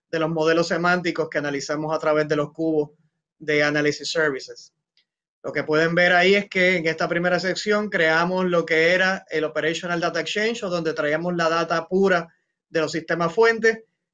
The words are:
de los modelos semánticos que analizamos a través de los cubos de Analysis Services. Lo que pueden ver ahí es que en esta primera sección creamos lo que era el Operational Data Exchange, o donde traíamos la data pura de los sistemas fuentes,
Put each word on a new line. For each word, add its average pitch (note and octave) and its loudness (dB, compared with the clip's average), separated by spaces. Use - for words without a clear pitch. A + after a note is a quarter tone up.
de E3 -2
los D#3+ 0
modelos E3 2
semánticos E3+ 0
que D#3+ -4
analizamos D3 -4
a D#3 -2
través D3+ 2
de D3+ 0
los D3 -2
cubos D#3 -2
de D3 0
Analysis D3 0
Services. C#3 -4
Lo C3+ -10
que C#3 -2
pueden D#3+ 2
ver F3+ 4
ahí F3+ 6
es G3+ 0
que F#3 2
en D#3+ -2
esta D#3+ -2
primera F3 0
sección G#3 -2
creamos F3+ 2
lo F3 2
que E3 2
era F#3+ 0
el D#3+ -2
Operational D#3+ -2
Data E3+ -2
Exchange, G#3+ -4
o G3 -4
donde E3+ -2
traíamos D#3+ -2
la E3 2
data E3 -2
pura F#3 2
de D#3+ -2
los D3+ -2
sistemas E3 -2
fuentes, A3+ 2